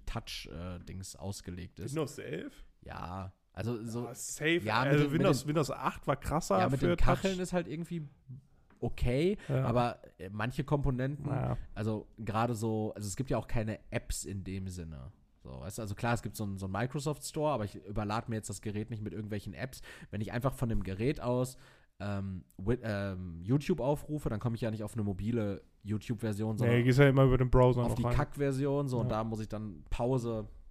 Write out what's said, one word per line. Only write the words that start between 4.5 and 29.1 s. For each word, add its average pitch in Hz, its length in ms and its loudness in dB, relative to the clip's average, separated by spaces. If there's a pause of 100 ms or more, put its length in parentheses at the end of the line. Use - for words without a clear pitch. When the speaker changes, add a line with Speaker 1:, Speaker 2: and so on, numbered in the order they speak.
Speaker 1:
Ja, 107 160 2
mit 135 80 2
Speaker 2:
Also 147 160 6
Speaker 1:
den, 143 80 0
mit 160 80 4
Speaker 2:
Windows, 143 220 4
Speaker 1:
den 147 60 -6
Speaker 2:
Windows 147 220 2
acht - 380 -4
war 139 80 4
krasser 175 420 2
Speaker 1:
Ja, 185 100 4
mit 135 120 2
Speaker 2:
für 170 80 4
Speaker 1:
den 175 80 4
Kacheln 185 380 6
Speaker 2:
Touch. 180 80 -2
Speaker 1:
ist 175 100 -4
halt 175 160 0
irgendwie 160 400 -6 (720)
okay, 135 560 2 (120)
Speaker 2:
Ja. 131 160 2
Speaker 1:
aber, 120 340 2 (200)
äh, 92 140 -10
manche 120 320 -2
Komponenten, 135 600 0
Speaker 2:
Naja. 123 320 0 (160)
Speaker 1:
also 107 340 -2 (100)
gerade 113 360 0
so, 110 400 -2
also 104 120 -8
es 98 100 -6
gibt 135 140 -4
ja 131 60 0
auch 110 100 -2
keine 110 320 0 (120)
Apps - 340 -4
in 95 180 -6
dem 95 260 -6
Sinne. 80 440 -10 (300)
So, 64 80 -16 (100)
weißt 71 180 -10
du, 113 40 -6
also 104 120 -4
klar, 120 200 0
es 113 80 -2
gibt 107 140 -8
so 110 80 -4
einen, 98 140 -6
so 95 80 -6
einen 95 60 -6
Microsoft 131 520 -2
Store, 151 280 0
aber 110 120 0
ich 98 100 -6 (120)
überlade 107 440 -2
mir 110 60 -2
jetzt 107 140 -6
das 92 120 -10
Gerät 104 280 -4
nicht 107 120 -8
mit 107 100 -6
irgendwelchen 104 420 -6
Apps. 120 260 -8 (300)
Wenn 101 100 -4
ich 98 120 -4
einfach 120 220 0
von 120 140 -2
dem 107 140 2
Gerät 95 380 -2
aus, 127 360 -2 (420)
ähm, 98 460 -4 (140)
wi-, 113 240 2
ähm, 95 600 -4
YouTube 147 380 2
aufrufe, 143 500 -2
dann 107 100 -2
komme 117 160 0
ich 110 60 -4
ja 113 80 0
nicht 110 140 -4
auf 104 100 -8
eine 113 80 -2
mobile 101 600 0 (200)
YouTube-Version, 107 760 -2
sondern 120 200 6
Speaker 2:
Nee, 120 40 6
gehst 123 160 6
ja 143 100 12
immer 135 160 8
über 127 140 8
den 127 120 4
Browser 127 320 8
Speaker 1:
auf 117 80 2
Speaker 2:
noch 104 60 0
Speaker 1:
die 120 80 0
Speaker 2:
rein. 120 100 2
Speaker 1:
Kack-Version, 139 720 2
so, 123 120 0
und 113 100 2